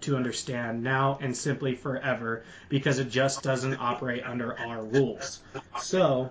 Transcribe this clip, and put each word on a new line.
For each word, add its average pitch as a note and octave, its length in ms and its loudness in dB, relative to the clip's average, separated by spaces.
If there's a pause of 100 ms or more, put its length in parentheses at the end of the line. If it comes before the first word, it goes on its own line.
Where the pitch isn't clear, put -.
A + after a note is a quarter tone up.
to C#3 160 0
understand A#2+ 680 -2
now C3+ 380 2
and B2 160 -2
simply C3 380 0
forever, A#2+ 680 -2 (240)
because C#3 320 2
it B2 100 -2
just C3 320 2
doesn't C3 380 0
operate A#2+ 440 -2
under A#2+ 360 -4
our A#2 240 -6
rules. A#2 560 2 (400)
So, C#3 500 4